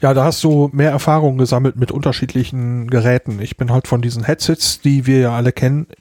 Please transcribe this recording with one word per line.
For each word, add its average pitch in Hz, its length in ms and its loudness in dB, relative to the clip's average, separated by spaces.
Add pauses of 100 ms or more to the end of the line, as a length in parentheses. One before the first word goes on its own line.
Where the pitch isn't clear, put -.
Ja, 135 120 2
da 131 120 2
hast 160 180 0
du 147 300 4
mehr 143 180 2
Erfahrung 147 460 0
gesammelt 127 400 0
mit 123 140 -2
unterschiedlichen 127 960 -4
Geräten. 120 500 0
Ich 101 180 -8
bin 120 140 -4
halt 127 160 0
von 120 140 0
diesen 117 220 -4
Headsets, - 580 -2
die 139 240 2
wir 135 140 4
ja 120 160 2
alle 120 160 0
kennen. 139 360 -2 (140)